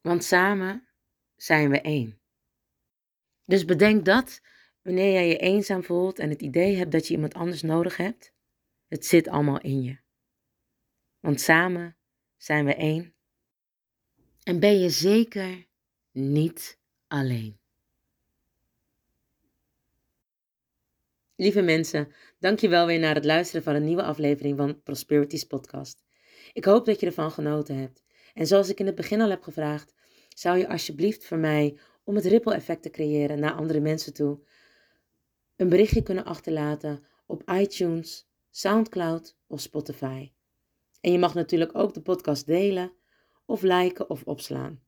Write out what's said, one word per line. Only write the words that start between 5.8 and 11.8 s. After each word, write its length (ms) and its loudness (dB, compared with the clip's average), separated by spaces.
voelt 340 -2
en 120 -4
het 100 -6
idee 360 0
hebt 160 -2
dat 140 0
je 80 -2
iemand 200 -4
anders 280 -6
nodig 340 -2
hebt, 360 -6
het 180 -10
zit 220 4
allemaal 320 0
in 220 -4
je. 160 -10
Want 200 -2
samen 560 0